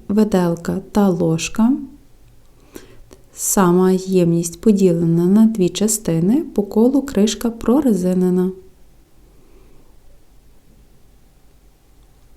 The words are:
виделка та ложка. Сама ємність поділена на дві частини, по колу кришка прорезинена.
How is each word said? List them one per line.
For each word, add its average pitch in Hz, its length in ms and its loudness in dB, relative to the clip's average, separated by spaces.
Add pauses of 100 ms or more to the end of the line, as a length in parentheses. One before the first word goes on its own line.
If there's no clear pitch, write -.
виделка 185 760 -2 (100)
та 202 180 2
ложка. 175 640 0 (1600)
Сама 185 580 2
ємність 175 720 0
поділена 175 640 2
на 208 200 4
дві 196 240 0
частини, 202 720 -2 (100)
по 202 100 -2
колу 247 380 0
кришка 214 480 -2
прорезинена. 185 1040 0 (3750)